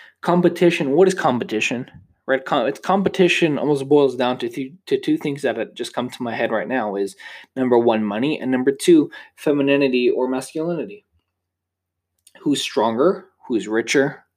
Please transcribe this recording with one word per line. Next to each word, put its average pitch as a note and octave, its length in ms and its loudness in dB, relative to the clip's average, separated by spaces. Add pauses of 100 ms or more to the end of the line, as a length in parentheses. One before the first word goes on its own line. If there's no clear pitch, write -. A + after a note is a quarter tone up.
(200)
Competition. F3 680 2
What E3+ 160 6
is F#3+ 80 2
competition? A#2+ 760 -2 (380)
Right? C3+ 180 0
Com-, C3+ 220 0
it's C#3+ 140 -4
competition F3+ 800 2
almost C#3 300 0
boils C#3 280 4
down B2 220 -2
to A#2+ 100 -6
th-, C3+ 240 -10 (140)
to - 120 0
two D#3 180 0
things C#3+ 260 -6
that A#2+ 140 -2
have - 160 -8
just - 220 -10
come B2 160 -4
to - 140 -12
my A#2 100 -6
head A2+ 160 -4
right G#2+ 160 -2
now G#2+ 300 -4
is, G2+ 180 -4 (400)
number B2 240 2
one, A2+ 260 2
money, A2+ 360 -4
and B2+ 100 -4
number B2+ 220 0
two, D3+ 400 4 (240)
femininity C#3 760 2
or B2+ 160 0
masculinity. C3 800 -6 (1400)
Who's C#3 200 0
stronger? B2+ 680 0 (180)
Who's G#2 220 -4
richer? A#2+ 560 -2 (120)